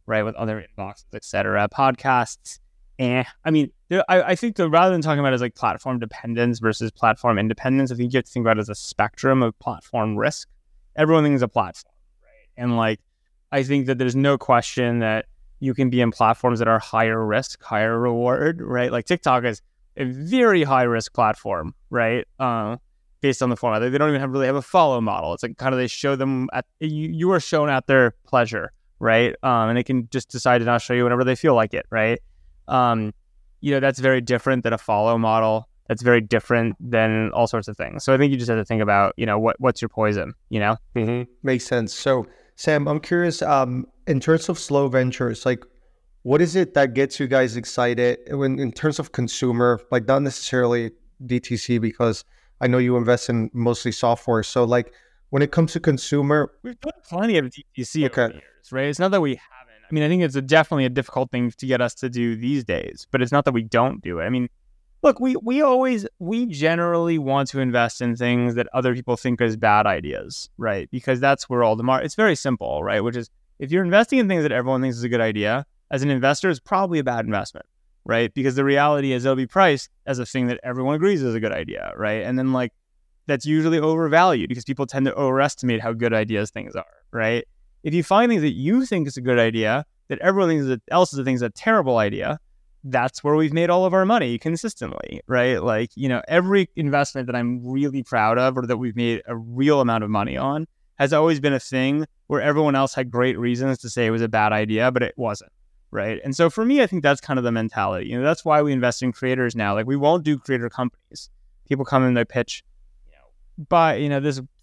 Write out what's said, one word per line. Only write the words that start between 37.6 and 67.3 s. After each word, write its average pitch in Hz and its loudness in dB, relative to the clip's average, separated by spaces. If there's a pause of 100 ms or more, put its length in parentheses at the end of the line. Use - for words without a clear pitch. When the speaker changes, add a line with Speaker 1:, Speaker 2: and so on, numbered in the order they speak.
Speaker 1:
of 107 -12
things. - -10
So 135 4
I 131 4
think 139 4
you 135 0
just 120 -4
have 110 2
to 104 -2
think 110 -2
about, 101 4
you 120 -2
know, 107 0
what, 113 0
what's 123 0
your 113 -6
poison, 104 -2 (160)
you 110 -2
know? 104 0 (200)
Speaker 2:
Mm-hmm. 120 -4 (100)
Makes 127 -2
sense. 117 -2
So, 131 -2 (300)
Sam, 147 0
I'm 151 -2
curious, 170 -2
um, 127 0 (200)
in 139 0
terms 160 0
of 165 -4
slow 139 0
ventures, 127 -2
like, 127 -2 (600)
what 139 4
is 170 2
it 185 2
that 139 4
gets 135 0
you 139 -2
guys 131 2
excited 120 0 (120)
when, 135 -2
in 127 -2
terms 151 -2
of 147 -8
consumer, 120 0 (100)
like, 117 0
not 135 4
necessarily 120 -2 (340)
D 123 0
T 123 -6
C, 120 -2
because 113 -2 (380)
I 135 2
know 123 4
you 123 2
invest 120 2
in 113 0
mostly 120 -2
software. 117 0
So, 123 0
like, 120 0 (360)
when 139 0
it 147 0
comes 165 2
to 165 -2
consumer 143 2 (120)
Speaker 1:
We've 240 -16
done 302 -10 (140)
plenty 196 0
of 131 0
D - -20 (100)
T 127 -6
C 151 -2
over 127 0
Speaker 2:
Okay. 117 2
Speaker 1:
the 110 -6
years, - -20
right? 131 -4
It's 147 -4
not 190 2
that 196 4
we 143 0
haven't. - -14
I - -10
mean, 151 2
I 151 2
think 180 2
it's 135 0
a, 139 -2
definitely 147 4
a 127 2
difficult 127 -4
thing 123 -2
to - -10
get 127 2
us 120 -2
to 131 -6
do 120 -2
these 123 -2
days, - -6
but 127 2
it's 120 -2
not 143 2
that 135 0
we 117 0
don't 117 0
do 87 -6
it. 82 -2
I 98 -2
mean, 123 -2 (540)
look, 277 4
we, 254 0
we 254 -2
always, 254 2 (100)
we 226 -4
generally 170 0
want 135 -2